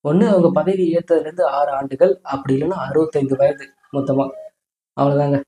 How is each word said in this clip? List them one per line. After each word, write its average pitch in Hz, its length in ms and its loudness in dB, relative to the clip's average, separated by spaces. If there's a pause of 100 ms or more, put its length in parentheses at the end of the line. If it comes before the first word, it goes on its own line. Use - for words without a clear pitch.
ஒண்ணு 160 220 4
அவங்க 180 240 4
பதவி 185 420 0
ஏத்ததுல 170 260 0
இருந்து 156 280 -4
ஆறு 143 240 0
ஆண்டுகள், 135 420 0 (100)
அப்படி 139 300 -4
இல்லைன்னா 160 260 -2
அறுபத்தைந்து 139 560 0
வயது 139 300 0 (280)
மொத்தமா. 139 320 0 (720)
அவ்வளவுதாங்க. 143 400 2 (100)